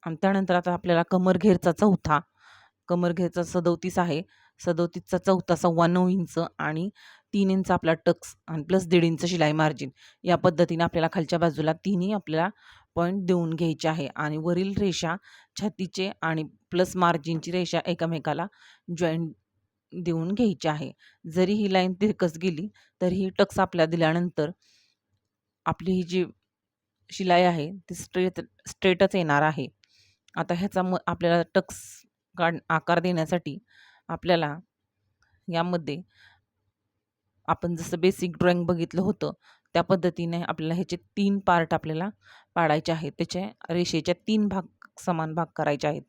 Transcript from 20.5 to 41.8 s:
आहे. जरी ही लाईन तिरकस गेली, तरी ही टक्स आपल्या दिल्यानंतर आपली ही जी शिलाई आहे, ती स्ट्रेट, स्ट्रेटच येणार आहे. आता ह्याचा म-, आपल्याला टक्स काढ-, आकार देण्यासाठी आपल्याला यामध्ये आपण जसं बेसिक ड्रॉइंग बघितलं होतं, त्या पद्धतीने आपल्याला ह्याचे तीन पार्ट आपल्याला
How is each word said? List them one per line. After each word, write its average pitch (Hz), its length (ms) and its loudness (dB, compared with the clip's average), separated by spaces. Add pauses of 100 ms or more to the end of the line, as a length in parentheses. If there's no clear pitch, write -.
आहे. 147 240 -4 (400)
जरी 185 220 2
ही 208 200 0
लाईन 185 200 2
तिरकस 180 440 0
गेली, 175 300 -4 (340)
तरी 180 140 0
ही 190 140 -2
टक्स 196 300 0
आपल्या 180 260 2
दिल्यानंतर 165 680 0 (1120)
आपली 165 260 -2
ही 185 120 0
जी 170 220 0 (840)
शिलाई 180 300 4
आहे, 170 360 2
ती 175 180 -14
स्ट्रेट, 180 460 -2 (260)
स्ट्रेटच 190 480 2
येणार 151 260 2
आहे. 151 260 0 (680)
आता 165 180 -4
ह्याचा 185 280 -2
म-, 185 140 0 (120)
आपल्याला 170 360 2 (120)
टक्स - 220 -2 (600)
काढ-, 170 220 0 (100)
आकार 165 300 2
देण्यासाठी 165 580 -2 (500)
आपल्याला 165 500 0 (960)
यामध्ये 170 480 -2 (1500)
आपण 170 280 -2
जसं 165 240 -8
बेसिक 185 380 0
ड्रॉइंग 175 280 4
बघितलं 170 360 -2
होतं, 185 300 -2 (420)
त्या 170 80 4
पद्धतीने 170 600 0
आपल्याला 165 320 -4
ह्याचे 170 220 -4
तीन 202 440 -2
पार्ट 170 340 2
आपल्याला 160 360 -4 (460)